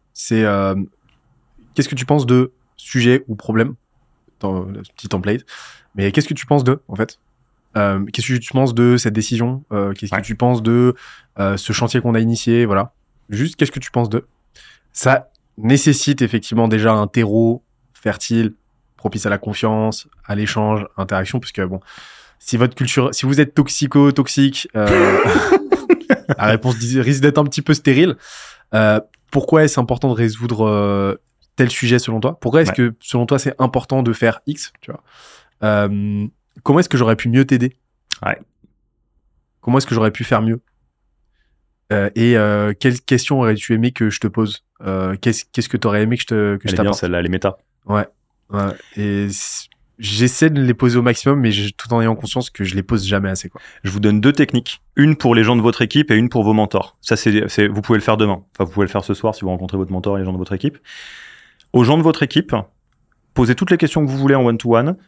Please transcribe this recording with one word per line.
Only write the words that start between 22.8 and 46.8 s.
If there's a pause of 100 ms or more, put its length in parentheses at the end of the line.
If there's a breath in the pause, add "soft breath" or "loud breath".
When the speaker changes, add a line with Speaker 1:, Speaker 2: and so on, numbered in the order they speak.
Speaker 1:
si
vous
êtes
toxico-toxique,
euh, (580)
<laughs>
la
réponse
dis-,
risque
d'être
un
petit
peu
stérile. (580 loud breath)
Euh, (300)
pourquoi
est-ce
important
de
résoudre,
euh, (360)
tel
sujet
selon
toi ?
Pourquoi
est-ce
Speaker 2:
Ouais.
Speaker 1:
que
selon
toi
c'est
important
de
faire
X, (100)
tu
vois ? (600 soft breath)
Euh, (380)
comment
est-ce
que
j'aurais
pu
mieux
t'aider ? (500)
Speaker 2:
Ouais. (1200)
Speaker 1:
Comment
est-ce
que
j'aurais
pu
faire
mieux ? (1300)
Euh,
et,
euh,
quelles
questions
aurais-tu
aimé
que
je
te
pose ? (240)
Euh,
qu'est-ce,
qu'est-ce
que
t'aurais
aimé
que
je
te,
que
Speaker 2:
Elle
Speaker 1:
je
Speaker 2:
est
bien,